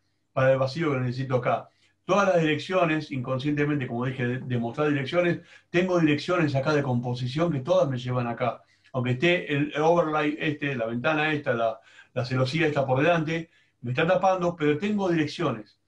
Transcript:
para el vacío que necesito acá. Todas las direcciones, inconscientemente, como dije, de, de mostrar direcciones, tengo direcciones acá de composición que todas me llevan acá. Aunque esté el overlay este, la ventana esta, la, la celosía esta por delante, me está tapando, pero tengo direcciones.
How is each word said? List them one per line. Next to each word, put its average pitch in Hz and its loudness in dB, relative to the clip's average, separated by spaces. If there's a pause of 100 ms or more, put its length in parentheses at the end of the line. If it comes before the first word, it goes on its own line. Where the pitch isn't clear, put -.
(320)
para 131 4
el 135 2
vacío 151 -2
que 131 -2
necesito 127 -2
acá. 120 -2 (360)
Todas 190 2
las 175 4
direcciones, 156 0
inconscientemente, 143 -2
como 120 -4
dije, 123 -4
de, 123 -2
de 123 -4
mostrar 147 -2
direcciones, 160 0 (300)
tengo 180 2
direcciones 151 2
acá 147 0
de 147 2
composición 127 -2
que 139 -2
todas 175 2
me 127 -4
llevan 123 -4
acá. 117 -4 (320)
Aunque 127 0
esté 165 0
el 147 -2
overlay 156 2
este, 143 -4
la 117 -4
ventana 151 -2
esta, 143 -2
la, 113 -2 (320)
la 123 -4
celosía 131 0
esta 147 0
por 131 0
delante, 165 0 (300)
me 123 -6
está 156 0
tapando, 180 2
pero 147 2
tengo 202 0
direcciones. 147 -2